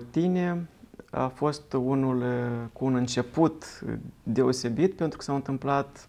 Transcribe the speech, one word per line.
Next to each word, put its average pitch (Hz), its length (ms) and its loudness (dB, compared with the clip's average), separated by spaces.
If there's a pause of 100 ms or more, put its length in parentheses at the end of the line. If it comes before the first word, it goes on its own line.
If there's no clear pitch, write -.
(100)
tine 175 580 0 (420)
a 131 240 0
fost 147 380 -2
unul, 131 440 2
uh, 120 560 -2
cu - 120 -6
un 131 100 2
început 127 680 2 (580)
deosebit, 127 720 2
pentru 160 240 -2
că - 60 -14
s-au 143 100 -2
întâmplat 139 760 -2